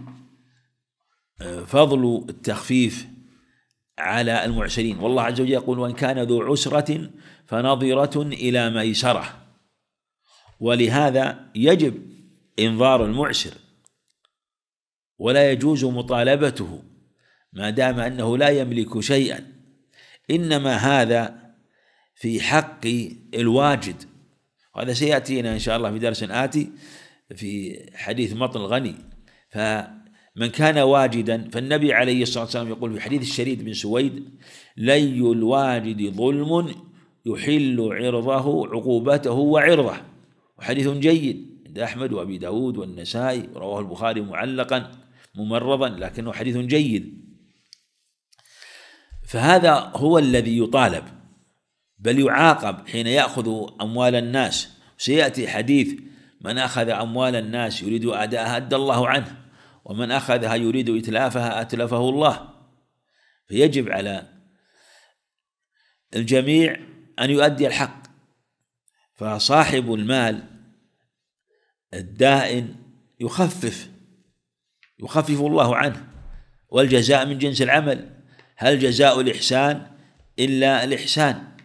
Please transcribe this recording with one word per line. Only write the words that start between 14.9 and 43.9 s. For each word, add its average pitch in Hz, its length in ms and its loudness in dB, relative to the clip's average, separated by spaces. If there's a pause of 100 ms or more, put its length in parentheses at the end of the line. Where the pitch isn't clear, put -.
ولا 135 340 4
يجوز 135 320 0
مطالبته 123 960 0 (720)
ما 101 180 -6
دام 127 300 0
أنه 120 360 -2
لا 143 120 4
يملك 120 520 0
شيئا، 127 520 -2 (800)
إنما 151 460 0
هذا 117 800 0 (600)
في 113 260 -4
حق - 460 0 (480)
الواجد، 117 680 0 (720)
وهذا 120 180 -4
سيأتينا 131 600 -2
إن 110 60 -4
شاء 110 180 -2
الله 113 160 -2
في 110 60 -6
درس 113 240 -4
آتي 131 500 -2 (640)
في 98 440 -8 (140)
حديث 113 380 -4
مطل 120 280 -4
الغني. 107 340 -4 (560)
فمن - 1040 -6
كان 151 260 2
واجدا، 117 720 2
فالنبي 139 420 0
عليه 123 300 2
الصلاة 120 220 -4
والسلام 117 240 -6
يقول 113 260 -6
في 98 60 -8
حديث 131 220 -4
الشريد 120 420 -4
بن 110 80 -10
سويد: 120 580 -2 (460)
"لي 127 560 2
الواجد 113 800 0
ظلم 147 600 0 (520)
يحل 127 640 0
عرضه، 127 720 -2
عقوبته 123 680 0
وعرضه"، 147 640 4 (600)
وحديث 139 300 -2
جيد 143 680 0 (120)
عند - 120 -16
أحمد 117 340 -6
وأبي 95 260 -6
داود 107 380 -4
والنسائي، 101 800 -6
رواه 101 260 -8
البخاري 107 400 -4